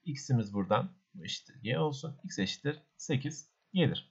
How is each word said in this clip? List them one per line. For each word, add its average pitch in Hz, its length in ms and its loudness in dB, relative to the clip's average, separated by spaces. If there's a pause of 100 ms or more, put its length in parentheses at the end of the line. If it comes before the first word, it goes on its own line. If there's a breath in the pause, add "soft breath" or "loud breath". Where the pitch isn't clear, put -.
x'imiz 120 500 0
buradan 101 360 2 (320)
eşittir - 400 -10
y 147 160 0
olsun. 156 460 -2
X - 140 -8
eşittir 143 400 -2 (180)
sekiz - 520 -2 (240)
gelir. 156 380 2